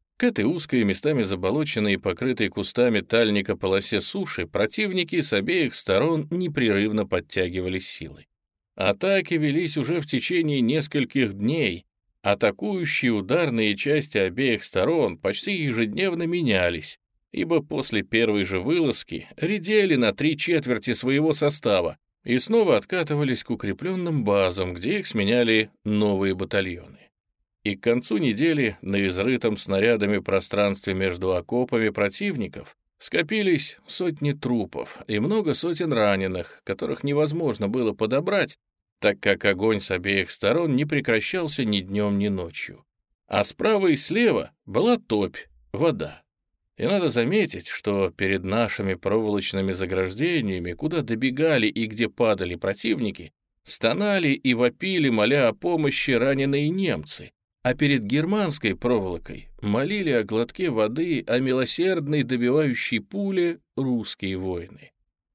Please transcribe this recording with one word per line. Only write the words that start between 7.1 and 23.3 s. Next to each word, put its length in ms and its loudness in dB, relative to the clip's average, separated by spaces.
силы. 460 -12
Атаки 600 0
велись 420 0
уже 240 0
в 60 -6
течение 560 0
нескольких 720 0
дней. 500 -2
Атакующие 880 0
ударные 640 0
части 420 0
обеих 460 0
сторон 520 0
почти 360 -2
ежедневно 720 -2
менялись, 760 0
ибо 320 0
после 400 -4
первой 420 2
же 140 -2
вылазки 800 -2
редели 580 2
на 180 4
три 240 0
четверти 580 0
своего 400 0
состава 640 0
и 160 0
снова 380 4
откатывались 640 -2